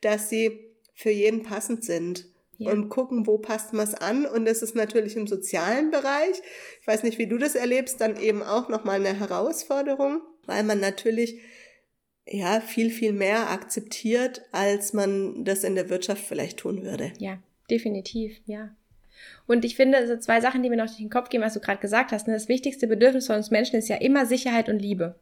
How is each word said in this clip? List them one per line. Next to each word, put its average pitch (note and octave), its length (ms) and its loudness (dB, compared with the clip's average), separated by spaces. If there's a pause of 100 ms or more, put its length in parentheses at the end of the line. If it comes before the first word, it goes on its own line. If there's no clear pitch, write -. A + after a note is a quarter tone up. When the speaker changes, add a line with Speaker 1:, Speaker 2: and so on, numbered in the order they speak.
Speaker 1:
dass G#3+ 300 0
sie A3 400 -2 (240)
für - 160 -2
jeden G#3+ 320 2
passend A3 420 -6
sind. F3 440 -4 (280)
Speaker 2:
Ja. G#3+ 140 -4
Speaker 1:
Und G#3 180 0
gucken, B3+ 380 -2
wo G#3+ 120 4
passt A3 340 -4
man's G#3+ 220 0
an. B3 300 0
Und A3+ 220 0
das A3+ 160 2
ist A3 120 -6
natürlich G#3+ 420 0
im G#3+ 100 -4
sozialen G#3 640 0
Bereich, D4 500 0 (400)
ich - 60 -10
weiß A3 160 2
nicht, A3+ 160 0
wie A3+ 80 0
du G#3 100 -2
das C#4+ 180 0
erlebst, B3 460 0
dann A3 180 0
eben G#3 240 2
auch A#3+ 260 -2
nochmal A3 280 -2
eine G3 220 0
Herausforderung, C#4 1040 0 (240)
weil - 160 -2
man G#3+ 180 2
natürlich, A3+ 600 0 (840)
ja, G3+ 360 -2
viel, A3+ 300 0
viel A3+ 220 0
mehr G3+ 380 2
akzeptiert, A#3 920 -2 (100)
als G3+ 400 0
man G3 520 0
das G3 200 0
in F#3+ 100 0
der F#3 160 -2
Wirtschaft F#3 340 -4
vielleicht - 340 -6
tun F#3+ 240 -6
würde. D#3+ 360 -6
Speaker 2:
Ja, F#3+ 200 -8 (320)
definitiv, A3 760 -4
ja. G#3+ 240 -12 (760)
Und A#3+ 180 4
ich A#3+ 120 -4
finde, C4 300 6
so A#3 100 0
zwei A3+ 240 2
Sachen, B3+ 220 2
die B3 80 2
mir A#3 60 2
noch A3 100 0
durch A3 120 -12
den G#3+ 120 -8
Kopf B3+ 180 -2
gehen, A#3+ 140 0
was A3 120 0
du G#3 60 -4
gerade G3 200 -2
gesagt A3 320 2
hast, G#3+ 140 -4
ne, A3 80 0
das A3 140 -4
wichtigste C4 380 0
Bedürfnis B3 400 6
von A3 100 2
uns G#3+ 140 -2
Menschen A3+ 260 2
ist A3 120 0
ja G#3+ 80 0
immer C4+ 300 4
Sicherheit A#3+ 420 2
und G#3+ 100 0
Liebe. F#3+ 440 -2